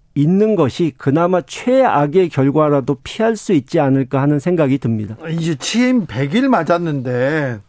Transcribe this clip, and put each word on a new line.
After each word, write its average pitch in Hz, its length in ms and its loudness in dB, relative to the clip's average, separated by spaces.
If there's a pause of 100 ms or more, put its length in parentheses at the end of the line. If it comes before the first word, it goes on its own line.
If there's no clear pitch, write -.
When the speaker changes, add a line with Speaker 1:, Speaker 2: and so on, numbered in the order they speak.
(160)
Speaker 1:
있는 190 400 2
것이 160 420 0
그나마 175 440 0
최악의 180 880 2
결과라도 143 760 0
피할 226 340 -2
수 - 160 -2
있지 160 260 0
않을까 135 420 0
하는 147 180 0
생각이 147 380 0
듭니다. 110 380 -4 (140)
Speaker 2:
이제 165 260 -4
취임 247 500 0
백일 143 440 -2
맞았는데 143 1200 0